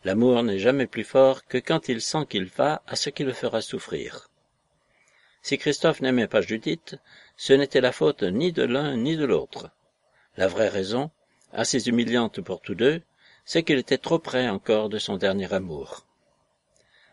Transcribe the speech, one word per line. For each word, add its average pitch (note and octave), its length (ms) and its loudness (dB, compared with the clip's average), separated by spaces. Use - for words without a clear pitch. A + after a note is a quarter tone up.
L'amour A#2 380 4
n'est G#2 160 0
jamais B2 300 2
plus A2 160 -8
fort C3 420 4
que B2+ 140 -4
quand D#3+ 280 -2
il A2+ 140 -4
sent - 260 -4
qu'il F#2 180 -4
va C#3 420 -2
à - 80 -8
ce - 160 -4
qui - 120 -6
le B2+ 100 -2
fera A#2 280 -4
souffrir. - 680 -10
Si C#3 140 -2
Christophe D3+ 440 0
n'aimait B2+ 260 2
pas A2 140 2
Judith, A2+ 540 -6
ce - 160 4
n'était C3+ 280 4
la B2 100 2
faute D3+ 320 0
ni A#2+ 280 0
de C#3 120 0
l'un C3+ 340 -2
ni C#3+ 180 -2
de D3+ 100 -2
l'autre. - 440 -2
La F#2+ 100 2
vraie G2 220 2
raison, G#2 420 -2
assez A2+ 340 -2
humiliante A#2 540 0
pour F2+ 200 -8
tous G2+ 140 -8
deux, C#3+ 260 2
c'est E3 180 0
qu'il D3+ 140 2
était B2+ 200 0
trop E3 220 0
près B2+ 300 -2
encore G#2+ 400 0
de G#2+ 80 -6
son G2+ 200 -4
dernier F#2+ 360 -2
amour. E2+ 520 -8